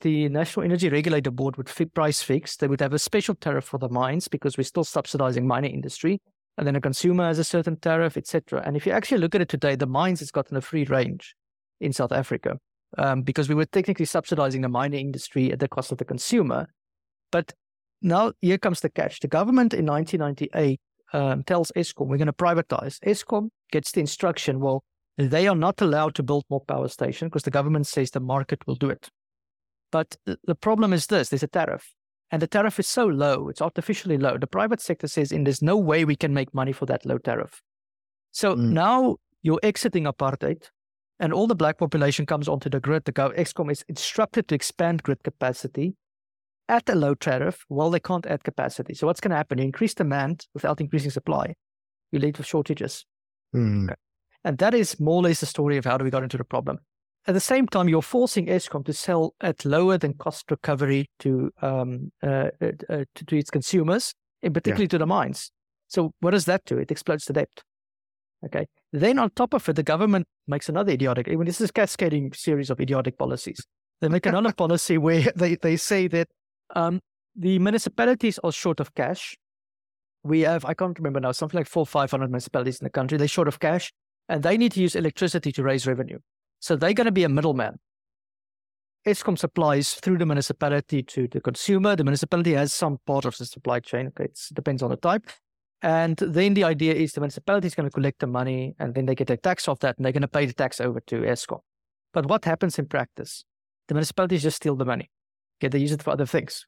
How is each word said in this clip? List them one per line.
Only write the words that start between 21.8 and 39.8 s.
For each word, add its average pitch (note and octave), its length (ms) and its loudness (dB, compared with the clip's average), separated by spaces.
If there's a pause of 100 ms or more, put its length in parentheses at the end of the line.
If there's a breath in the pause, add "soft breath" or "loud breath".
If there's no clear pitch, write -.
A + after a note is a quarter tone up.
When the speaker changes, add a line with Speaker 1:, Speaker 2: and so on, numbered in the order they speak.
Speaker 1:
"We're C#3 100 0
gonna D3+ 140 2
privatize." E3+ 720 0
Eskom G#3 440 0 (200)
gets D3+ 220 -2
the F3+ 80 2
instruction, D3+ 580 -2
Well, C3+ 240 0 (360)
they D3 300 4
are F#3 80 4
not F3+ 260 2
allowed D#3 320 2
to D#3 80 -2
build C#3+ 260 0
more C#3 160 -4
power C3 240 -2
station C3 400 -4
'cause D#3 140 -2
the D3 80 -2
government C#3+ 360 2
says C3 260 -2
the C3+ 80 -4
market C3+ 460 -4
will B2+ 100 -4
do C#3 120 -2
it. - 220 -8 (800)
But D#3+ 340 -2
th-, F2+ 200 -6
the F3 100 0
problem G#3+ 380 2
is D#3+ 160 0
this, E3+ 200 2
there's C3+ 140 0
a D3+ 60 -2
tariff. - 440 -2 (380)
And D#3+ 100 -2
the E3 60 0
tariff G#3 320 0
is - 80 -2
so A#3+ 200 0
low, C#3+ 420 2
it's C#3+ 120 -10
artificially E3 560 -2
low. C3+ 220 2
The C3+ 80 -4
private G#3+ 340 -2
sector - 280 -6
says, D3 240 -2
"In, D3+ 120 0
there's C#3 160 2
no E3 160 4
way D#3+ 280 4
we D3+ 100 2
can D3 180 0
make C#3 220 -2
money C3 180 -2
for C3+ 140 -4
that B2+ 180 -2
low C3 140 -2
tariff." - 440 -4 (680)
So G3 240 2
Speaker 2:
Mm. A#2+ 160 2
Speaker 1:
now A3+ 460 4 (260)
you're D#3+ 200 2
exiting G3+ 420 0